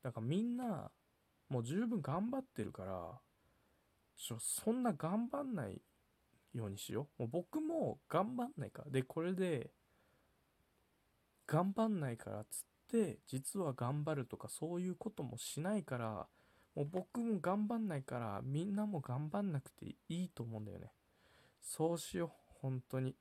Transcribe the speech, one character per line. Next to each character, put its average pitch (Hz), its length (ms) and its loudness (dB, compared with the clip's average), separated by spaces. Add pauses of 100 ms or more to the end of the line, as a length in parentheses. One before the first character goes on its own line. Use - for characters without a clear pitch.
だ 127 100 -2
か 113 80 -4
ら 113 60 0
み 170 160 4
ん 240 140 0
な、 196 340 -2 (580)
も 127 120 4
う - 20 0
十 175 240 2
分 220 140 2
頑 175 300 0
張 269 80 0
っ 269 40 -2
て - 200 -6
る 101 100 -2
か 95 120 -8
ら、 92 360 -4 (960)
ち - 160 -6
ょ、 113 60 -4
そ - 340 0
ん 254 100 2
な 240 100 4
頑 196 360 0
張 277 140 -2
ん 262 120 -4
な 127 140 0
い 92 120 -6 (760)
よ 117 120 -2
う 98 40 -2
に 98 80 -6
し - 140 -6
よ 123 160 0 (100)
う。 - 40 0
も 117 40 0
う 117 40 -2
僕 180 300 0
も 311 380 2 (100)
頑 214 280 4
張 240 100 0
ん 294 100 -10
な 131 100 -2
い - 40 -4
か - 140 -12
ら。 147 60 -10
で、 131 120 4
こ 160 200 -2
れ 180 100 2
で、 180 380 0 (1800)
頑 185 260 4
張 220 160 4
ん 202 120 2
な 135 100 0
い 113 60 -2
か 104 140 -10
ら 104 100 -4
っ 107 100 -10
つ - 120 -6
っ - 20 -8 (240)
て、 202 380 4
実 139 340 -2
は 156 120 2
頑 131 320 0
張 156 100 2
る 131 120 0
と - 100 -8
か 107 120 -8
そ 165 260 -4
う 175 60 0
い 180 80 0
う 180 60 0
こ - 160 -4
と 165 120 -6
も 120 160 -4
し - 220 -6
な 190 160 2
い 190 60 2
か 127 160 -2
ら、 110 280 -2 (480)
も 143 100 2
う 147 60 -2
僕 185 300 -2
も 226 200 2
頑 196 260 4
張 226 120 2
ん 220 100 2
な 160 80 0
い 135 60 0
か 127 160 -4
ら、 107 240 -2
み 139 220 0
ん 202 100 0
な 208 120 2
も 196 140 0
頑 135 300 -2
張 208 120 2
ん 190 100 2
な 139 80 2
く - 120 -16
て - 140 -10 (220)
い 175 160 0
い 180 40 -4
と - 140 -8
思 113 160 -4
う - 20 -4
ん 107 40 -4
だ 101 80 -8
よ 92 60 -10
ね。 - 140 -12 (680)
そ 165 340 2
う 165 40 -2
し 180 200 -4
よ 170 80 2
う。 - 20 -4 (320)
本 131 280 0
当 131 120 0
に。 127 200 0